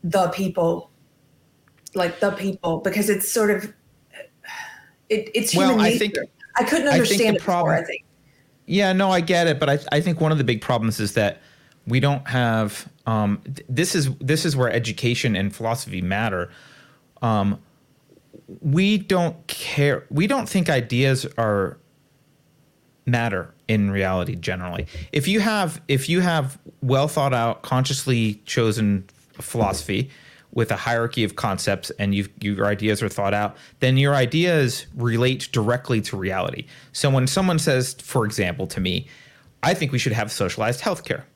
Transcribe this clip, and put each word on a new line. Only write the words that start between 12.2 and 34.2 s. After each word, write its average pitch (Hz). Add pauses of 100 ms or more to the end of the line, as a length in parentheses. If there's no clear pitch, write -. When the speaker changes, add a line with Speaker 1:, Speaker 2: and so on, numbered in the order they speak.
Speaker 2:
have, 113 (160)
um, 104
th-, 135
this 156
is, 143
this 156
is 147
where 127
education 120
and 95
philosophy 113
matter. 95 (720)
Um, 104 (1000)
we 185
don't 175
care. -
We 156
don't 269
think 180
ideas 131 (120)
are 104 (1300)
matter 117 (140)
in 104
reality 95
generally. 90 (240)
If 139
you 208
have, 202
if 139
you 180
have 160 (240)
well 135
thought 139
out, 117
consciously 127 (100)
chosen 107 (280)
philosophy 104 (440)
with 117
a 104
hierarchy 117
of 95
concepts 98 (100)
and 101
you've, 101 (120)
your 104
ideas 104
are 104
thought 98
out, 104 (220)
then 131
your 143
ideas 147 (100)